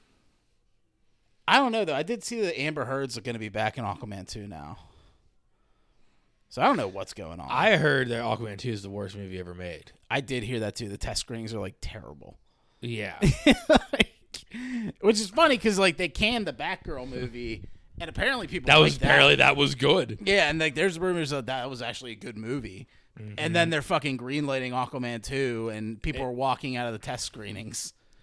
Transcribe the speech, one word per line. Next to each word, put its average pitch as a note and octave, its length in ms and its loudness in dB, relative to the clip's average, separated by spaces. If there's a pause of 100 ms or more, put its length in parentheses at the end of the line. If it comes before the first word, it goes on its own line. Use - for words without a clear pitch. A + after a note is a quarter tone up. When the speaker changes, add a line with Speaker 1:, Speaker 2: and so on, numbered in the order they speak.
(1500)
Speaker 1:
I G#3+ 100 8
don't C4 140 4
know, A3 140 2
though. D#3 100 0
I D3 80 0
did A3 200 -6
see A#3 180 -6
that E3+ 180 0
Amber D3 260 -2
Heard's C3 340 -4
gonna A#2 200 -6
be G#2+ 100 -6
back G#2+ 280 -2
in B2 60 -6
Aquaman G2+ 440 -8
two G#2 200 -12
now. D#2 300 -14 (1700)
So - 120 -8
I E3+ 40 6
don't B3+ 120 4
know A2+ 100 -2
what's F#2+ 260 -10
going E2+ 260 -12
on. C#2+ 100 -12
Speaker 2:
I E3+ 280 4
heard C#3 320 2
that A#2 140 -2
Aquaman A2 360 -4
two B2+ 120 -6
is G2+ 120 -6
the G2 60 -12
worst G2+ 260 -8
movie F#2+ 240 -10
ever F2+ 140 -10
made. F2 380 -12 (180)
Speaker 1:
I C3+ 120 -2
did A#2+ 220 -6
hear A#2 180 -6
that, G#2 140 -6
too. A2+ 140 -8
The G2+ 80 -10
test - 240 -6
screenings A2+ 320 -10
are, G#2+ 60 -6
like, F#2+ 220 -8
terrible. - 560 -14 (440)
Speaker 2:
Yeah. G#2 420 -8
Speaker 1:
<laughs> - 60 8 (600)
Like, A3 180 2 (920)
which G#3 180 4
is G#3 100 -4
funny C#4+ 280 6
'cause, G3 220 2
like, F#3+ 180 4
they F3 120 -2
canned A3 380 0
the C#3 60 -4
Batgirl D3 560 -8
movie, A#2+ 540 -8 (360)
and E3+ 100 -8
apparently A#3 380 -2
people E3 200 -6
Speaker 2:
That D3 120 10
was D3 140 8
Speaker 1:
like C3 80 -8
that. C3 60 4
Speaker 2:
apparently C#3+ 300 10
that C3+ 200 6
was C#3 180 4
good. C3 480 4
Speaker 1:
Yeah, G3 260 6
and, D#3+ 100 0
like, D#3 160 0
there's E3 240 0
rumors E3+ 320 -2
that C3+ 160 -4
that C3 240 -4
was A#2+ 100 -8
actually A#2+ 300 -8
a A2 40 -12
good G#2 220 -12
movie. A2 500 -8 (320)
Speaker 2:
Mm-hmm. G#2+ 200 -12
Speaker 1:
And E3 160 0
then E3+ 160 4
they're D3+ 100 0
fucking C#3+ 380 -2
greenlighting C3 520 -2
Aquaman B2 520 -4
two, A#2+ 460 -2
and A2 320 -6
people C#3+ 200 -4
Speaker 2:
It C3+ 40 -2
Speaker 1:
are B2+ 60 -4
walking B2+ 460 -2
out B2 100 -2
of A#2 60 -4
the G#2+ 60 -8
test B2+ 260 -8
screenings. G#2+ 680 -10 (300)